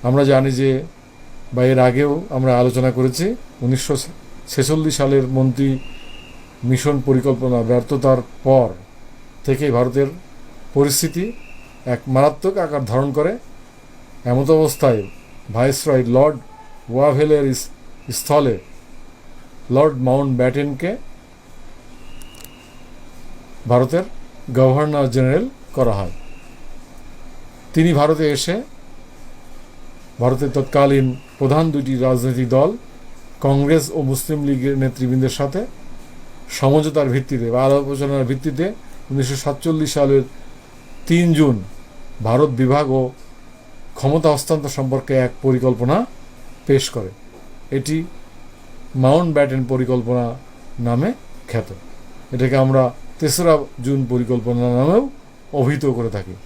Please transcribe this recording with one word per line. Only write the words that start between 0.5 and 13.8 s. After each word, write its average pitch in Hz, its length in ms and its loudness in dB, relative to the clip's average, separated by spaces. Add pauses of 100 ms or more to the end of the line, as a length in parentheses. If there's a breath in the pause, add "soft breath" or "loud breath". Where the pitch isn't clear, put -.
যে, 135 180 0 (840)
বা 123 120 0
এর 127 140 4
আগেও 127 320 4 (180)
আমরা 131 300 2
আলোচনা 127 320 4
করেছি, 127 340 0 (360)
উনিশশো 127 340 0 (520)
ছেচল্লিশ 156 500 0
সালের 139 300 2
মন্ত্রী 131 420 2 (960)
মিশন 131 320 2 (100)
পরিকল্পনা 127 580 2
ব্যর্থতার 127 540 2 (260)
পর 131 260 6 (760)
থেকে 139 260 0
ভারতের 127 360 2 (680)
পরিস্থিতি 160 580 0 (540)
এক 123 220 -2
মারাত্মক 147 500 2
আকার 147 280 -2
ধারণ 127 320 0
করে। 160 140 2 (920)